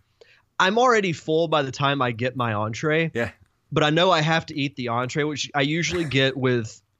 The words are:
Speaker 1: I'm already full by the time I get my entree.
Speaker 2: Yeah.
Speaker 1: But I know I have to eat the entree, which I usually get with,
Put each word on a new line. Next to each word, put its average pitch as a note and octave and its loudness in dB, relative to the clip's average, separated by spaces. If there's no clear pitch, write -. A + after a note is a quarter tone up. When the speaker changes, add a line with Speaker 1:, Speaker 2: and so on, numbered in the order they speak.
Speaker 1:
I'm F#3+ 2
already A3 2
full D#3+ -2
by D3+ 2
the C3 -6
time C#3+ 0
I B2 0
get A#2+ -4
my A#2 -2
entree. D3+ -2
Speaker 2:
Yeah. A#2 -4
Speaker 1:
But D3+ 2
I D3+ 4
know E3+ 4
I D#3+ 4
have D#3+ 2
to D#3 -10
eat C#3 -4
the B2 -6
entree, B2 -2
which C#3+ -6
I C#3+ 2
usually E3 -2
get C3+ 2
with, B2 -2